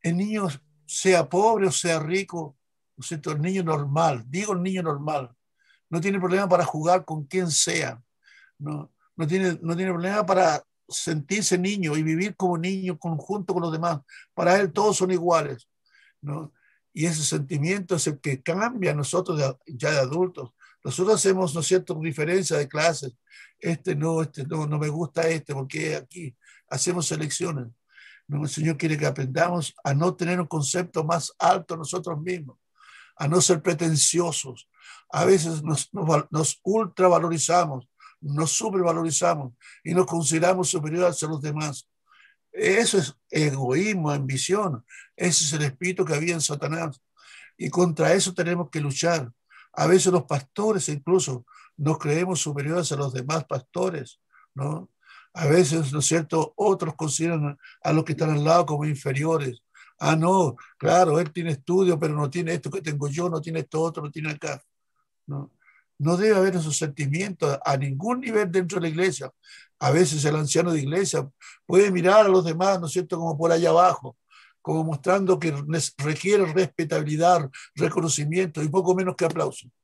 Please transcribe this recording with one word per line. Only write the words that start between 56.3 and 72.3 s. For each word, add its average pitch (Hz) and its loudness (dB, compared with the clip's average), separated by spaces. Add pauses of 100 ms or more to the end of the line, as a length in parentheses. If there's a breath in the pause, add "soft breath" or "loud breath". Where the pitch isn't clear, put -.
otros 180 0
consideran 156 -2 (240 loud breath)
a 151 0
los 156 4
que 160 -6
están 156 0
al 147 0
lado 165 4
como 147 -4
inferiores. 143 -2 (340 loud breath)
"Ah, 156 2
no, 170 2 (200 loud breath)
claro, 160 4
él 156 -2
tiene 170 -4
estudio, 175 2
pero 156 -2
no 147 -2
tiene 165 -4
esto 160 -6
que 196 -8
tengo 147 -4
yo, 165 -2
no 160 -4
tiene 160 -6
esto 156 -2
otro, 165 -2
no 147 -10
tiene 156 -6
acá", 147 -8 (640)
¿no? 139 -10 (440 soft breath)
No 165 0
debe 214 4
haber 190 4
esos 156 -2
sentimientos 156 -4
a 139 0
ningún 143 -2
nivel 214 0
dentro 185 0
de 170 -2
la 165 0
iglesia. 160 -2 (480 loud breath)
A 135 2
veces 151 4
el 151 2
anciano 160 2
de 156 2
iglesia 147 -2 (360 loud breath)
puede 196 6
mirar 185 6
a 202 4